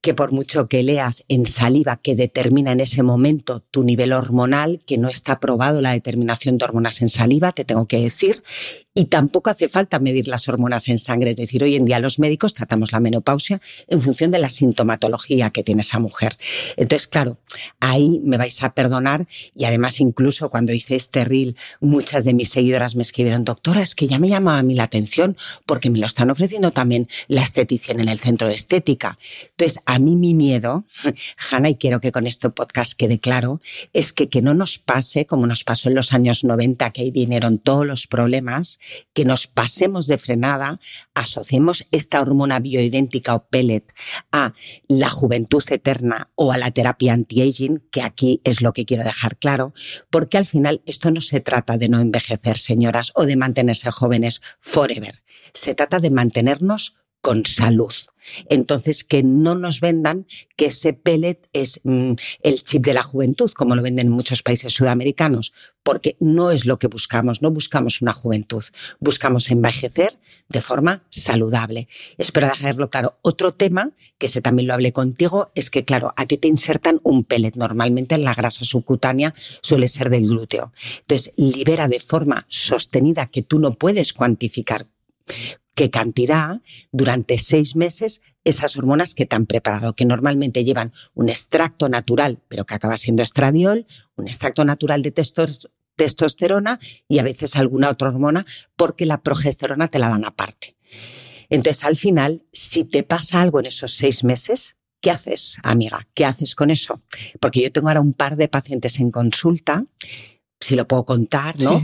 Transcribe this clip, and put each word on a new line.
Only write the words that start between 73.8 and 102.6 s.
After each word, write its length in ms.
que 80
ese 160
también 260
lo 60
hablé 200
contigo, 600
es 160
que, 160
claro, 320
a 80
ti 120
te 100
insertan 560
un 200
pellet 320
normalmente 600
en 80
la 100
grasa 320
subcutánea, 680
suele 260
ser 220
del 180
glúteo. 440
Entonces, 360
libera 500
de 120
forma 500
sostenida, 800
que 160
tú 160
no 160
puedes 380
cuantificar 760
qué 160
cantidad, 720
durante 480
seis 380
meses 440
esas 320
hormonas 400
que 100
te 120
han 80
preparado, 500
que 100
normalmente 600
llevan 260
un 160
extracto 580
natural, 520
pero 160
que 80
acaba 240
siendo 260
estradiol, 600
un 100
extracto 380
natural 360
de 100
testos-, 580
testosterona 800
y 120
a 40
veces 320
alguna 340
otra 200
hormona, 360
porque 300
la 160
progesterona 680
te 120
la 100
dan 160
aparte. 500
Entonces, 360
al 100
final, 560
si 320